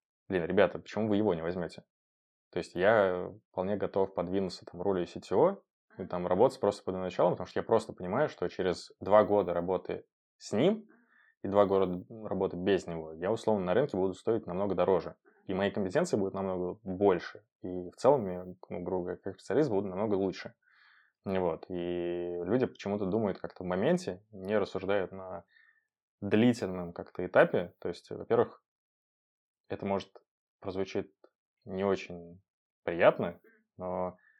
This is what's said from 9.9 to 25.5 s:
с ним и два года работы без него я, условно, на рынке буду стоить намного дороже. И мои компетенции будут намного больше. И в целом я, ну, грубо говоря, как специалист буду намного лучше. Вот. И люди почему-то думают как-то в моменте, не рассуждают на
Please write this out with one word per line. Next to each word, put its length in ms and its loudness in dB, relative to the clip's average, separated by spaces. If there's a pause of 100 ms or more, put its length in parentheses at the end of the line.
с 160 -10
ним 340 0 (560)
и 60 -4
два 180 6
года 360 2 (240)
работы 300 -2
без 300 2
него 260 -8
я, 180 -2
условно, 340 0
на 100 2
рынке 220 2
буду 180 0
стоить 320 -2
намного 280 -2
дороже. 400 2 (320)
И 80 -4
мои 160 0
компетенции 460 0
будут 180 -2
намного 480 -4
больше. 600 2 (200)
И 40 -10 (240)
в 60 -20
целом 340 4
я, 140 -8 (240)
ну, 120 -6
грубо 240 -4
говоря, 180 -6
как 120 -8
специалист 360 0
буду 180 0
намного 260 -2
лучше. 400 -2 (680)
Вот. 440 -2
И 40 -8 (720)
люди 220 2
почему-то 400 -4
думают 320 0
как-то 240 -12
в 40 -8
моменте, 640 0
не 280 -2
рассуждают 540 -2
на 320 -12 (760)